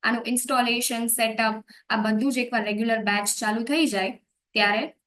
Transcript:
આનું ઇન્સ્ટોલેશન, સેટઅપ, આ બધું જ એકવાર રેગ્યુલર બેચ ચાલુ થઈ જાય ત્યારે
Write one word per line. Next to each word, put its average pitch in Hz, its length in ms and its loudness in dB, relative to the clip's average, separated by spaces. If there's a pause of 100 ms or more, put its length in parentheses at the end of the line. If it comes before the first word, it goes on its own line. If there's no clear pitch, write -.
આનું 233 240 0
ઇન્સ્ટોલેશન, 240 800 0
સેટઅપ, 220 580 0 (240)
આ 220 60 0
બધું 214 360 2
જ 247 60 -2
એકવાર 240 260 0
રેગ્યુલર 220 340 0
બેચ 208 320 0 (100)
ચાલુ 220 240 -2
થઈ 294 220 2
જાય 196 260 0 (420)
ત્યારે 214 420 0 (120)